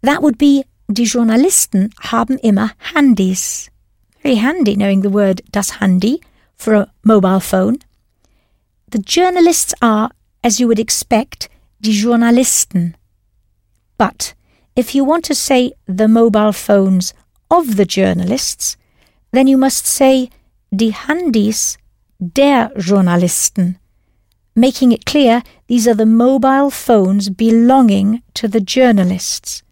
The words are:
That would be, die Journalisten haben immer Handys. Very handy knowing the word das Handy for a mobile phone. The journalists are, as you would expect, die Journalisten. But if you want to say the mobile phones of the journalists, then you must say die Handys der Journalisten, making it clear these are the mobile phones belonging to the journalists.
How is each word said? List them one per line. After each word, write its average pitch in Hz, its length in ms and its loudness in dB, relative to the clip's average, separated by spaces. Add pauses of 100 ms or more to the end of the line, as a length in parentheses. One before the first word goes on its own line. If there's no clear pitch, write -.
That 285 200 -2
would 285 160 0
be, 277 260 2 (280)
die 233 140 -2
Journalisten 226 920 0
haben 233 440 -4
immer 214 280 0 (220)
Handys. 202 760 0 (520)
Very 262 140 0
handy 240 400 0
knowing 196 260 0
the 202 80 -2
word 196 320 0 (100)
das 202 280 -6
Handy 202 420 0 (340)
for - 180 -2
a 208 180 0 (120)
mobile 190 360 2
phone. 190 400 -2 (1080)
The 226 120 -6
journalists 349 840 0
are, 220 300 0 (320)
as 233 160 -2
you 247 80 0
would 226 120 0
expect, - 680 -4 (320)
die 214 100 -2
Journalisten. 233 1040 0 (1000)
But - 360 -6 (420)
if - 180 -4
you 277 100 0
want 330 220 -2
to 285 100 -4
say 254 380 0 (140)
the 196 200 0
mobile 220 460 2
phones 190 600 0 (360)
of 262 280 0
the 202 80 2
journalists, 185 920 -4 (540)
then 262 160 2
you 269 100 4
must 269 300 0
say 262 420 0 (460)
die 220 160 0
Handys 226 840 -4 (440)
der 269 560 0
Journalisten, 180 1000 -2 (760)
making 247 360 2
it - 140 -2
clear 240 360 2 (260)
these 233 200 0
are 233 80 2
the 220 100 0
mobile 262 640 2
phones 202 600 0
belonging 226 920 2 (140)
to - 120 -6
the 214 140 -2
journalists. 190 1120 0